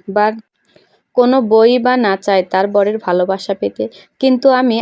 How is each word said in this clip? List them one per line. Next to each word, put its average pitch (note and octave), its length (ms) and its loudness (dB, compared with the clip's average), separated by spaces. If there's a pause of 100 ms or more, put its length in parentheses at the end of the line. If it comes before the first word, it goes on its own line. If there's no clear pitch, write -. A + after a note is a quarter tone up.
বা, G#3 180 0 (920)
কোনো B3 240 2
বই A3 380 4
বা B3 180 0
না G#3+ 200 0
চায় F#3+ 260 0
তার F#3+ 260 -2
বরের G3+ 300 0
ভালোবাসা F#3+ 560 -4
পেতে। G3+ 300 -6 (340)
কিন্তু C4 300 0
আমি B3+ 340 2